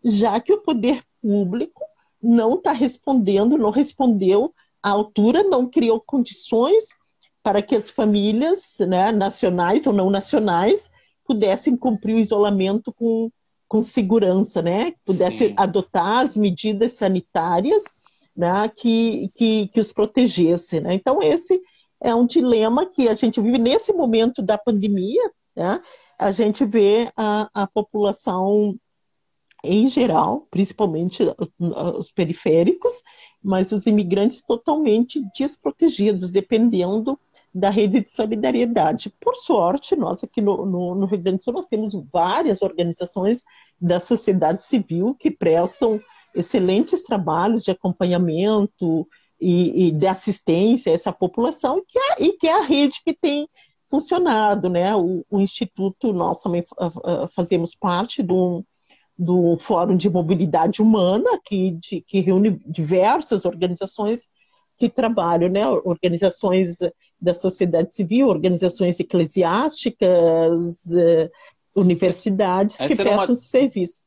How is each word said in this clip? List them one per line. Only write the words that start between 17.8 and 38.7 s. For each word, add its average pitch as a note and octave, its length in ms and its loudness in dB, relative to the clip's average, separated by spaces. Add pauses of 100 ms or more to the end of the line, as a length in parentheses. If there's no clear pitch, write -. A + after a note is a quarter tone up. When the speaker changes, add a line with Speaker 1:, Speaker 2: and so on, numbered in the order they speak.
Speaker 1:
né, F#3+ 400 0
que, A3+ 600 0
que, A3 320 0
que - 120 -2
os G#3+ 140 -2
protegessem, F3 880 0
né? F3 120 -2
Então, B3+ 280 0
esse F4 400 2 (400)
é A3+ 140 0
um B3 100 4
dilema A#3+ 600 2
que C4+ 220 0
a A3 60 2
gente A3+ 260 0
vive A#3 200 2
nesse D4+ 340 2
momento A#3+ 480 0
da G#3 160 0
pandemia, G#3 720 -2 (240)
né? F#3+ 240 -2 (380)
A G3+ 140 0
gente G#3+ 340 0
vê G#3+ 500 2
a, G#3+ 380 -2
a G3 140 -2
população G3+ 1080 -2 (880)
em G#3+ 240 2
geral, A#3 640 0
principalmente F3+ 760 -2
os, - 260 -4 (500)
os - 120 -10
periféricos, F3 920 0 (400)
mas F#3+ 280 0
os G#3 140 -4
imigrantes G3+ 580 0
totalmente B3+ 800 0 (160)
desprotegidos, G#3+ 920 -2
dependendo A3 880 0 (340)
da F#3+ 160 0
rede G#3 320 2
de - 80 -8
solidariedade. A#3 1120 -2